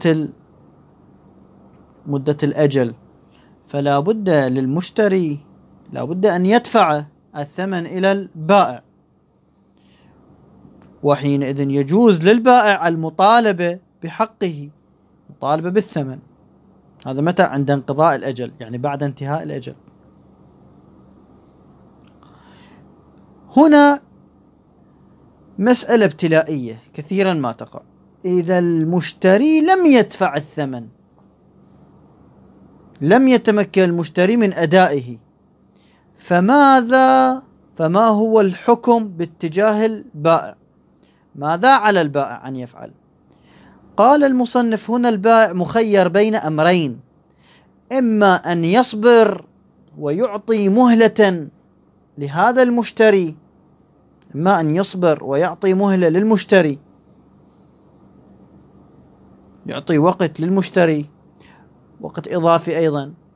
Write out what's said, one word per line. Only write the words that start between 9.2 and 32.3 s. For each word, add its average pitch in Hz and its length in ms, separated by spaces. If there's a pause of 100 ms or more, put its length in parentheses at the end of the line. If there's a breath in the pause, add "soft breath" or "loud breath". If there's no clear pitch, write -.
وحينئذ 139 560
يجوز 156 680
للبائع 226 600
المطالبة 180 920 (240)
بحقه، 165 640 (600)
مطالبة 156 400
بالثمن. 160 500 (880)
هذا 131 140
متى؟ 180 220
عند 139 280
انقضاء 143 440
الأجل، 120 440
يعني 117 180
بعد 143 260
انتهاء 143 400
الأجل. 135 320 (3750 soft breath)
هنا 285 440 (1600)
مسألة 233 460
ابتلائية 156 720 (140)
كثيرا 185 400
ما 135 180
تقع. - 300 (440)
إذا 180 340
المشتري 180 1000
لم 370 240
يدفع 208 500
الثمن، 135 520 (2250)